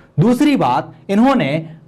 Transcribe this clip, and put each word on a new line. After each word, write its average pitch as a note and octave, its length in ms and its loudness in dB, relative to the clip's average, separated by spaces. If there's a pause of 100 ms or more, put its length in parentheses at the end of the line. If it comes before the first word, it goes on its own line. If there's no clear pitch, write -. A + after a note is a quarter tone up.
(200)
दूसरी B3 360 2
बात, D3 380 -2 (160)
इन्होंने E3 680 0 (120)